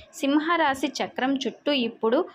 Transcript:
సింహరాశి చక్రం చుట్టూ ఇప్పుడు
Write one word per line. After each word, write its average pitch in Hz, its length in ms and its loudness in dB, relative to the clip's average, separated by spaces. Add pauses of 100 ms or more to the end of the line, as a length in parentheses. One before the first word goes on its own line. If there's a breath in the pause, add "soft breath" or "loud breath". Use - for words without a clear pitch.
(140 loud breath)
సింహరాశి 294 720 2
చక్రం 262 500 -4
చుట్టూ 269 360 -4
ఇప్పుడు 233 520 0 (100)